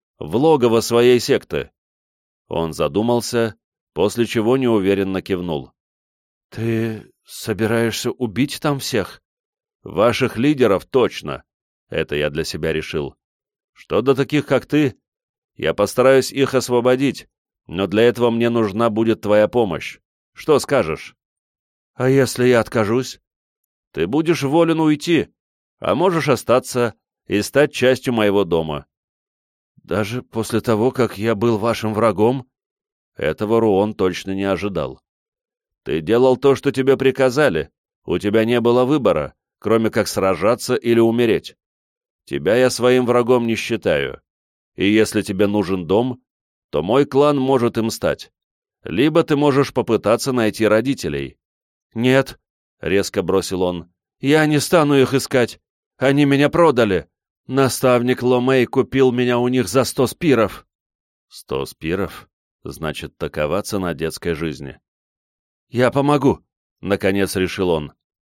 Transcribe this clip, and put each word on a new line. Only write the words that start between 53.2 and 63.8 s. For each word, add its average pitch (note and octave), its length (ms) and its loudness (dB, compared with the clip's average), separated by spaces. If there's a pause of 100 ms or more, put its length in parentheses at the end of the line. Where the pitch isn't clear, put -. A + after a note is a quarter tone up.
бросил F#2 400 -2
он, — F2+ 300 -4 (280)
«я D3+ 260 2
не D3+ 120 2
стану D3 360 2
их C3 180 4
искать. B2+ 480 -2 (380)
Они C#3 260 4
меня C#3 240 4
продали. A#2+ 600 2 (380)
Наставник B2+ 760 2
Ломей B2 420 2
купил C3 480 2
меня B2 260 0
у B2 100 0
них B2 200 0
за A#2+ 160 2
сто B2+ 220 0
спиров». A#2 600 0 (640)
«Сто - 380 -8
спиров? E2+ 640 -8 (340)
Значит, D2+ 560 -10
такова D#2 440 -4
цена F#2 300 -6